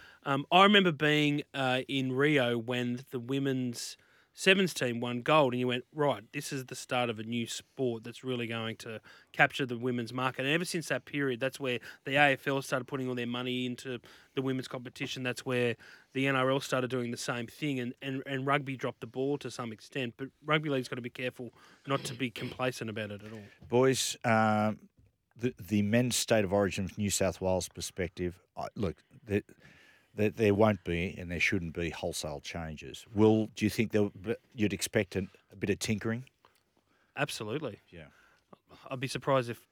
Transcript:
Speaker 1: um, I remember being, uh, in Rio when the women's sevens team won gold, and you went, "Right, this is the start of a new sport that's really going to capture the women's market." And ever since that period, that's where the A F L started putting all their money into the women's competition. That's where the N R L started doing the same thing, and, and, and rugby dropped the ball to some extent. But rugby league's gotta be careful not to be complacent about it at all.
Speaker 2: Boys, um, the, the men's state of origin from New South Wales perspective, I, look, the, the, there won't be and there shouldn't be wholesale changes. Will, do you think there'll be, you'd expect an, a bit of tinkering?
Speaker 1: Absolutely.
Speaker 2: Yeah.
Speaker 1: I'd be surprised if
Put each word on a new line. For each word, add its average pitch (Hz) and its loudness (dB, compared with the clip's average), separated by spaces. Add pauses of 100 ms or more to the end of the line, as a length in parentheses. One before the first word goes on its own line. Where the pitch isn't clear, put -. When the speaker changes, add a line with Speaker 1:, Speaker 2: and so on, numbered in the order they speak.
(240)
Speaker 1:
um, 139 0
I 185 10
remember 202 8
being, 147 4 (120)
uh, 131 2
in 131 -2
Rio 131 4
when 123 -2
the 131 -6
women's 131 -2 (380)
sevens 190 4
team 120 -4
won 120 -2
gold, 147 6
and 123 -2
you 123 0
went, 123 -2
"Right, 143 0
this 143 -10
is 131 -6
the 127 -14
start 123 -2
of 107 -6
a 110 -8
new 117 -4
sport 117 -6
that's 120 -14
really 123 -4
going 113 -6
to 110 -12 (320)
capture 143 2
the 123 -4
women's 120 -2
market." 127 -4
And 139 0
ever 170 0
since 170 -6
that 131 -4
period, 135 -2
that's 131 -4
where 127 -4 (240)
the 135 -4
A 143 6
F - -6
L 135 0
started 127 -4
putting 131 -4
all 127 -4
their 120 -2
money 127 -2
into 123 -8 (360)
the 135 -2
women's 131 -2
competition. 127 -8
That's 123 -4
where 123 2 (380)
the 135 0
N 135 2
R 131 2
L 139 0
started 127 -2
doing 120 -2
the 120 -6
same 120 -6
thing, 139 -4
and, 123 -6
and, 135 -6
and 135 -4
rugby 139 0
dropped 120 -6
the 120 -10
ball 135 -2
to 123 -10
some 117 -8
extent. 120 -8
But 131 -10 (160)
rugby 151 0
league's 131 0
gotta 123 -8
be 120 -8
careful 123 -8 (360)
not 139 -2
to 123 -8
be 123 -2
complacent 123 -6
about 107 -6
it 104 -12
at 107 -14
all. 110 -14 (260)
Speaker 2:
Boys, 127 4
um, 107 4 (580)
the, 123 -2
the 104 2
men's 113 4
state 110 2
of 90 -2
origin 98 2
from 95 -6
New 101 2
South 92 0
Wales 92 0
perspective, 87 -6 (180)
I, 64 -6
look, 95 -4 (240)
the, 104 0 (720)
the, 104 2
there 104 4
won't 107 4
be 85 -2
and 87 -10
there 85 -4
shouldn't 85 0
be 85 -2
wholesale 78 -6
changes. 78 -10 (100)
Will, 110 6
do - -2
you 104 4
think 110 -2
there'll 104 2
be, 104 -8 (180)
you'd 104 0
expect - -2
an, 95 -2 (240)
a - -20
bit 101 -2
of 95 -2
tinkering? 113 -4 (920)
Speaker 1:
Absolutely. 123 -6 (100)
Speaker 2:
Yeah. 80 -18 (840)
Speaker 1:
I'd 160 -6
be 131 -4
surprised 131 0
if 113 -10 (120)